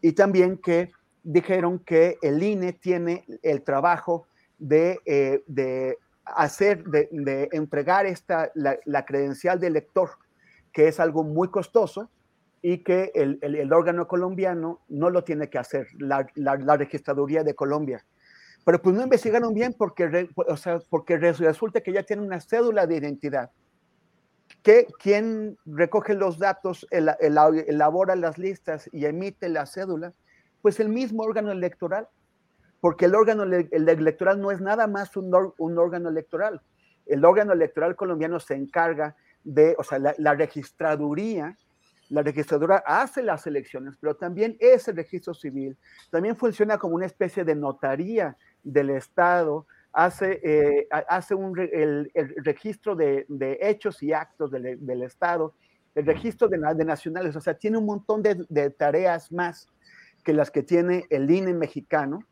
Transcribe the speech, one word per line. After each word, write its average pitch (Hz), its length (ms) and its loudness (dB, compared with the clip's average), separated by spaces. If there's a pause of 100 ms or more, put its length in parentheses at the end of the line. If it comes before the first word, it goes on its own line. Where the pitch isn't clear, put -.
y 165 120 4
también 185 440 4
que 175 360 -2 (300)
dijeron 175 580 0
que 165 420 2
el 151 200 0
ine 190 300 -2
tiene 175 540 -4 (160)
el 147 180 0
trabajo 165 640 0 (300)
de, 160 480 2
eh, 139 420 0
de 131 520 -4 (260)
hacer, 175 600 0
de, 151 280 0
de 139 400 -4
entregar 156 540 0
esta, 170 480 -4
la, 139 320 -2
la 143 180 -2
credencial 139 560 -2
de 180 60 -2
elector, 165 460 -2 (600)
que 151 160 6
es 156 100 -2
algo 160 260 0
muy 160 240 -2
costoso, 202 600 -2 (540)
y 175 220 -2
que 185 300 0
el, 139 260 0
el, 147 140 -4
el 143 180 0
órgano 170 340 2
colombiano 180 840 -4
no 151 180 0
lo 175 160 0
tiene 151 240 -6
que - 80 -8
hacer, 127 400 -6
la, 139 380 -2
la, 139 220 -2
la 139 200 2
registraduría 143 680 -2
de 147 120 -2
Colombia. 143 500 -4 (640)
Pero 175 160 4
pues 185 120 4
no 220 80 0
investigaron 233 520 2
bien 240 180 -2
porque 185 340 -2
re-, 175 280 -2
o 170 240 -2
sea, 170 200 -4 (120)
porque 165 260 0
res-, 156 220 2
resulta 170 420 0
que - 100 -8
ya 196 120 0
tienen 208 240 -6
una 185 120 -8
cédula 220 480 2
de 165 120 0
identidad. 139 520 -6 (1120)
¿Qué, 233 260 8 (100)
quién 214 680 0
recoge 170 480 0
los 190 260 -2
datos, 190 520 -4
el-, 156 300 2
el-, 156 460 4
elabora 160 480 2
las 170 220 -2
listas 175 560 -8
y 147 140 -4
emite 180 420 -6
la 156 160 -4
cédula? 175 480 -8 (480)
Pues 208 200 2
el 214 100 0
mismo 226 320 -4
órgano 214 300 -2
electoral, 180 560 -6 (760)
porque 175 240 4
el 180 80 6
órgano 214 300 4
ele-, 180 280 0
el 156 160 2
electoral 160 500 2
no 196 120 -2
es 190 100 -4
nada 214 260 0
más 202 300 -6
un 185 180 -4
or-, 185 220 4
un 165 220 -4
órgano 175 320 0
electoral. 165 500 -6 (460)
El 143 180 0
órgano 196 300 6
electoral 165 420 0
colombiano 170 420 -4
se - 160 -8
encarga 151 600 -2 (280)
de, 151 340 4
o 147 40 -4
sea, 135 160 -4
la, 143 200 0
la 151 160 2
registraduría, 151 1200 -4 (540)
la 147 120 0
registraduría 151 640 0
hace 240 360 0
las 190 240 -4
elecciones, 139 540 -10
pero 143 160 -4
también 196 420 -4
es 240 300 6
el 196 80 -6
registro 170 360 -10
civil, 135 440 -10 (340)
también 190 240 0
funciona 214 420 0
como 165 200 -4
una 185 100 -4
especie 180 380 -4
de 160 100 2
notaría 147 840 -4 (280)
del 139 260 0
Estado, 160 800 0 (240)
hace, 180 500 0
eh, 147 480 2
ha-, 151 180 -4
hace 185 280 -2
un 190 180 -6
re-, 175 180 -4
el, 147 420 -2
el 143 280 -4
registro 190 540 -6
de, 139 320 0
de 135 340 -6
hechos 208 400 -4
y 143 100 -2
actos 156 380 -6
del, 127 340 -10
del 127 200 -6
Estado, 165 500 -4 (400)
el 151 100 -2
registro 214 440 0
de 185 100 0
na-, 156 160 -2
de 160 100 0
nacionales, 160 520 -6
o 156 40 -10
sea, 160 140 -4
tiene 214 240 -2
un 220 80 -2
montón 208 380 -4
de, 180 240 0
de 143 220 0
tareas 160 600 0
más 170 380 -6 (560)
que 160 80 2
las 151 180 2
que 143 140 -2
tiene 175 460 0
el 139 200 0
ine 185 240 2
mexicano 151 760 -4